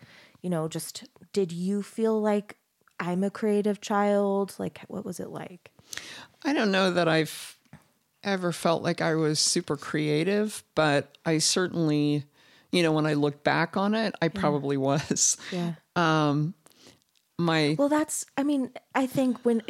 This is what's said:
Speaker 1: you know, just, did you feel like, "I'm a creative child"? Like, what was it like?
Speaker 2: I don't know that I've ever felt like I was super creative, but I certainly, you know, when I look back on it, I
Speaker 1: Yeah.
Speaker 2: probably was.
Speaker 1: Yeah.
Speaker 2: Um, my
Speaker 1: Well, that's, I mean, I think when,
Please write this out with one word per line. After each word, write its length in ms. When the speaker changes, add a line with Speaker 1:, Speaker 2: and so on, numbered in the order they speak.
Speaker 1:
you 80
know, 180
just, 380
did 200
you 300
feel 380
like, 360
"I'm 240
a 60
creative 500
child"? 800
Like, 300
what 160
was 160
it 100
like? 400
Speaker 2:
I 80
don't 180
know 200
that 180
I've 500
ever 300
felt 300
like 200
I 120
was 240
super 380
creative, 840
but 420
I 120
certainly, 840
you 100
know, 100
when 140
I 80
look 300
back 320
on 180
it, 280
I 40
Speaker 1:
Yeah. 80
Speaker 2:
probably 440
was. 580
Speaker 1:
Yeah. 240
Speaker 2:
Um, 560
my 400
Speaker 1:
Well, 100
that's, 380
I 60
mean, 280
I 120
think 380
when, 260